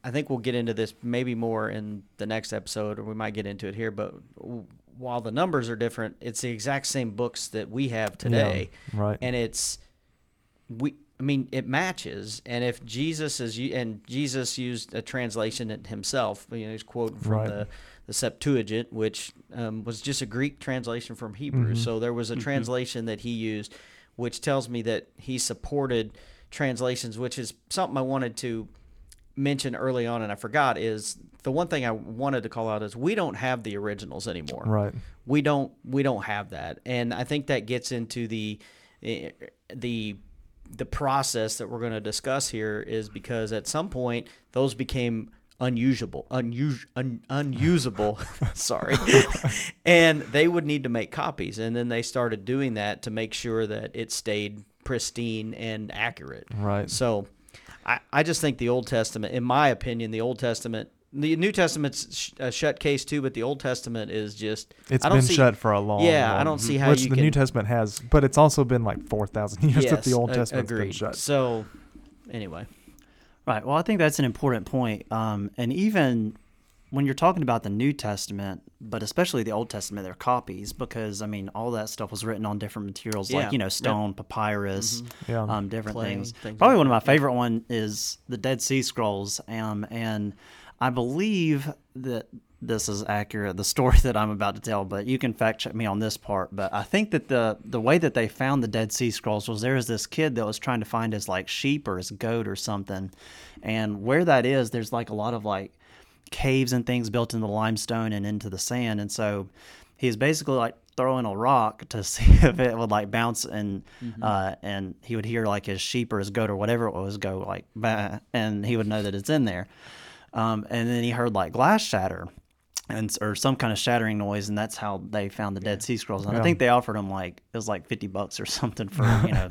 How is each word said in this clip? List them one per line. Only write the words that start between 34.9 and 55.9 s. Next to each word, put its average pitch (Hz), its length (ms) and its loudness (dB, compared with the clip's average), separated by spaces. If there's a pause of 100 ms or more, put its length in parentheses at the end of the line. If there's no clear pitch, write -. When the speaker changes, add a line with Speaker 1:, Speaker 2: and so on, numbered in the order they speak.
Speaker 1:
We 143 160 2
don't, 139 280 2 (140)
we 135 180 0
don't 123 220 0
have 104 260 -6
that. - 340 -10
And 120 300 -2
I 123 80 -4
think 143 240 -4
that 120 200 0
gets 123 260 -4
into 117 340 -4
the, 107 320 -6 (440)
eh, 85 280 -6 (420)
the, 113 440 -4 (520)
the 113 180 -8
process 131 720 0
that 107 120 -8
we're 120 80 -8
gonna 113 220 -4
discuss 127 480 -2
here, 107 320 -4
is 110 280 -6
because 110 440 -6
at 104 160 -4
some 165 220 -2
point 123 360 -2 (260)
those 131 220 2
became 120 560 -2 (300)
unusable, 120 720 0
unus-, 127 540 -2 (100)
un-, 127 340 -4
unusable. 131 880 2 (200)
<laughs> - 160 0
Sorry. - 460 0
Speaker 2:
<laughs> - 60 -2 (800)
Speaker 1:
And 165 380 8
they 147 260 4
would 170 180 2
need 147 160 2
to 131 60 -2
make 117 240 0
copies. 104 480 -4
And 113 160 -2
then 120 120 -2
they 117 140 -2
started 113 420 -2
doing 127 300 0
that 104 280 -2
to 117 100 -6
make 110 220 -4
sure 113 340 -2
that 107 260 -6
it 113 180 -6
stayed 104 520 -4 (200)
pristine 113 720 -4
and 107 400 -8